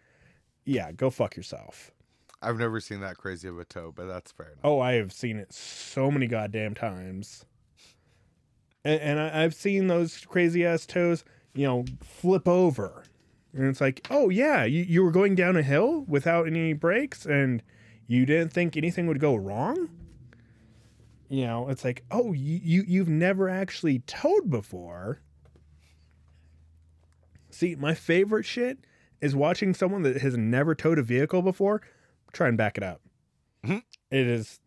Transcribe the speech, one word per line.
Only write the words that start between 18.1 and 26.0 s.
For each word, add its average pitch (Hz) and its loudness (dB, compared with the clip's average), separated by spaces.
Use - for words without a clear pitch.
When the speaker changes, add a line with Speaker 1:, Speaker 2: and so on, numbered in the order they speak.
Speaker 1:
didn't 160 2
think 175 0
anything 170 -2
would 151 0
go 147 4
wrong?" 170 -2
You 135 -2
know, 120 -4
it's 135 -6
like, 123 -4
"Oh, 233 0
you, 147 -4
you, 175 2
you've 180 2
never 185 2
actually 185 -2
towed 330 0
before?" 92 -6